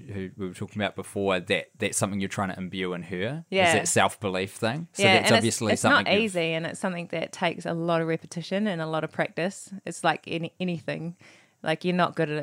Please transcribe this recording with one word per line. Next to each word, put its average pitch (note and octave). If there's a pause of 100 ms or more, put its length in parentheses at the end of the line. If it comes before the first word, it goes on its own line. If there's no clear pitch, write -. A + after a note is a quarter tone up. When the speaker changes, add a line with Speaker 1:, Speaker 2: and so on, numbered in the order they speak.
(140)
Speaker 1:
who F#2+
we G2
were F2+
talking G#2
about G2
before, F#2+
that F2+
that's G2+
something G2+
you're G2
trying G2
to F2+
imbue F#2
in F2
her, G2
is F#3+
Speaker 2:
Yeah. F3
Speaker 1:
that A2
self-belief G2
thing. C#3
So G3
Speaker 2:
Yeah, F#3+
Speaker 1:
that's -
Speaker 2:
and A2+
Speaker 1:
obviously A2
Speaker 2:
it's, -
it's -
Speaker 1:
something -
Speaker 2:
not E3+
Speaker 1:
you've G#3
Speaker 2:
easy, F3
and D#3+
it's E3+
something F3
that -
takes E3+
a E3+
lot E3
of E3
repetition F3
and E3+
a D#3+
lot D#3+
of D#3
practice. - (120)
It's F#3
like B3
any, E3+
anything. E3+ (460)
Like, D#3
you're F3+
not E3+
good D#3+
at D3+